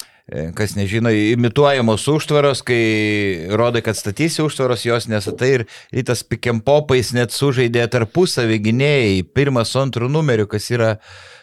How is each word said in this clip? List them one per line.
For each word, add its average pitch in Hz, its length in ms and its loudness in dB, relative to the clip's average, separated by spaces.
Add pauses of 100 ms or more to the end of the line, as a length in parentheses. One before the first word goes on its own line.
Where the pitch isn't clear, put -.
(300)
e, 82 240 -6
kas 104 240 -4
nežino, 110 320 0
imituojamos 117 1000 2
užtvaros, 147 540 0
kai 107 880 0
rodai, 117 320 0
kad 107 160 -4
statysi 156 480 -2
užtvaros, 127 400 -2
jos 117 240 -2
nestatai 110 460 0
ir 117 100 -2 (240)
Rytas 123 340 -2
pick - 240 -6
and 113 160 0
popais 139 500 2
net 120 180 0
sužaidė 120 580 0
tarpusavį 117 720 0
gynėjai, 117 640 2
pirmą 135 420 0
su - 140 -2
antru 123 280 -2
numeriu, 135 400 2
kas - 220 -6
yra, 113 240 2 (500)